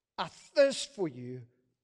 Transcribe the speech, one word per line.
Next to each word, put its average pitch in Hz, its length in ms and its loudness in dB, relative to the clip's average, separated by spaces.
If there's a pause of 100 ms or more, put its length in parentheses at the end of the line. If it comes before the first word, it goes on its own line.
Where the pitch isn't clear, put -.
(180)
I 180 100 -4
thirst - 680 2
for 190 120 -2
you 123 340 -10 (420)